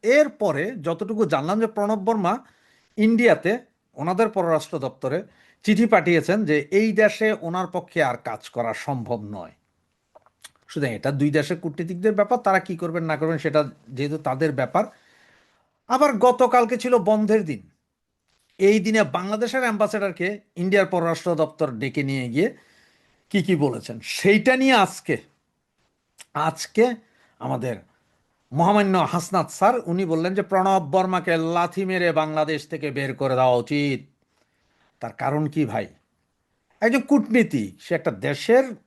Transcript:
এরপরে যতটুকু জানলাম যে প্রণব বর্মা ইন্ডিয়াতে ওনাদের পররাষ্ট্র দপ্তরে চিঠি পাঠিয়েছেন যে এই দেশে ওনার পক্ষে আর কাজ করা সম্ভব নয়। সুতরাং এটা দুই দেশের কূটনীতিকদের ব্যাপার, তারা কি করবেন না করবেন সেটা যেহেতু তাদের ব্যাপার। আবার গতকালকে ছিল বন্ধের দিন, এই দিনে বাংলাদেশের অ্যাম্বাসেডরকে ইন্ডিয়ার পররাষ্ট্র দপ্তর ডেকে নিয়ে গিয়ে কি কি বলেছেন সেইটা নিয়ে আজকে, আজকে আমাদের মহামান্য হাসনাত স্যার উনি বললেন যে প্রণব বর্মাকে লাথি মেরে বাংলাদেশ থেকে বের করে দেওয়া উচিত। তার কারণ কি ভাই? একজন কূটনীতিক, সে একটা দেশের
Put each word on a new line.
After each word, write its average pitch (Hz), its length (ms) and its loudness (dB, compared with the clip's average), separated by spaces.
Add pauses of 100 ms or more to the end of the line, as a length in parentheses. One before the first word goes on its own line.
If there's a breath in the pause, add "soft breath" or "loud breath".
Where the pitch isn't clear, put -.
(160)
এরপরে 208 460 2 (240)
যতটুকু 202 360 -2 (100)
জানলাম 160 300 0
যে 226 140 0
প্রণব 208 300 0
বর্মা 208 280 0 (720 soft breath)
ইন্ডিয়াতে 220 460 4 (440)
ওনাদের 185 400 0
পররাষ্ট্র 165 480 0
দপ্তরে 135 340 -6 (460 soft breath)
চিঠি 214 300 4
পাঠিয়েছেন 175 440 2 (100)
যে 151 80 2 (240)
এই 220 80 2 (120)
দেশে 214 280 2 (200)
ওনার 175 260 -4
পক্ষে 175 260 -4 (100)
আর 120 60 -4 (120)
কাজ 113 140 -10 (120)
করা 117 180 -4 (140)
সম্ভব 123 320 -4 (160)
নয়। 87 200 -14 (1160)
সুতরাং 139 280 -4
এটা 135 120 -4 (100)
দুই 147 180 2
দেশের 165 240 -2
কূটনীতিকদের 180 560 -4
ব্যাপার, 208 280 2
তারা 190 200 2
কি 185 160 -6
করবেন 165 280 -4
না 151 100 0
করবেন 160 240 -2
সেটা 156 160 2 (360)
যেহেতু 147 220 -6 (100)
তাদের 139 220 -2 (100)
ব্যাপার। 170 240 0 (1080 soft breath)
আবার 285 160 4 (140)
গতকালকে 247 580 4
ছিল 247 120 0 (160)
বন্ধের 214 400 2
দিন, 104 120 -8 (1080)
এই 214 160 6
দিনে 220 180 2 (140)
বাংলাদেশের 214 500 -2
অ্যাম্বাসেডরকে 202 600 -2 (340)
ইন্ডিয়ার 190 320 2
পররাষ্ট্র 165 360 0 (120)
দপ্তর 156 260 -2 (120)
ডেকে 139 300 -4
নিয়ে 135 240 -4
গিয়ে 175 140 2 (840 soft breath)
কি 202 160 0
কি 185 80 2 (100)
বলেছেন 117 320 -4 (220)
সেইটা 214 340 4 (100)
নিয়ে 269 120 4 (120)
আজকে, - 300 -6 (1300)
আজকে 170 360 0 (600 soft breath)
আমাদের 127 300 -4 (760)
মহামান্য 190 420 2 (180)
হাসনাত 175 360 -2 (100)
স্যার 220 160 4 (160)
উনি 185 220 -2
বললেন 165 260 -2
যে 202 120 -2
প্রণব 190 320 2 (120)
বর্মাকে 185 400 0 (200)
লাথি 170 360 -2
মেরে 175 180 0 (120)
বাংলাদেশ 156 400 -2 (120)
থেকে 147 240 -8
বের 139 140 -4 (100)
করে 131 200 0
দেওয়া 127 220 4
উচিত। 143 380 -2 (1040)
তার 113 200 -10
কারণ 143 200 -2 (120)
কি 160 80 0 (100)
ভাই? 104 140 -4 (1000)
একজন 240 260 2
কূটনীতিক, 220 600 2 (140)
সে - 140 -4
একটা 147 140 -2 (140)
দেশের 226 380 2 (220)